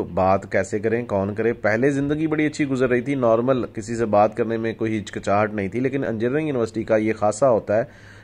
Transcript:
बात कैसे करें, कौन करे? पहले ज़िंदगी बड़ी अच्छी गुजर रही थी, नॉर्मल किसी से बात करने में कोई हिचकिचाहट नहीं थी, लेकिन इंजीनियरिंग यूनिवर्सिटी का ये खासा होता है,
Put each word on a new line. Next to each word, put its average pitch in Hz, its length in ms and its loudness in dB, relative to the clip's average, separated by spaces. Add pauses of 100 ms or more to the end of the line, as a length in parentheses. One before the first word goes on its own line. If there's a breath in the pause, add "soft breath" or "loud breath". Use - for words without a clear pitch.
(120)
बात 95 400 2
कैसे 101 280 0
करें, 113 260 -2
कौन 101 280 -2
करे? 110 220 0
पहले 113 360 2
ज़िंदगी 147 360 -2
बड़ी 151 180 0
अच्छी 147 200 -2
गुजर 131 240 0
रही 123 120 2
थी, 139 140 -2
नॉर्मल 120 480 2 (120)
किसी 113 200 -8
से 113 120 0
बात 104 280 4
करने 113 220 -2
में 113 180 -2
कोई 113 140 -2
हिचकिचाहट 104 640 -2
नहीं 98 160 -2
थी, 110 100 -4
लेकिन 135 240 -2
इंजीनियरिंग 120 440 -2
यूनिवर्सिटी 113 360 -2
का 110 160 2
ये 110 140 0
खासा 107 340 0
होता 104 300 2
है, 123 120 -2 (340 loud breath)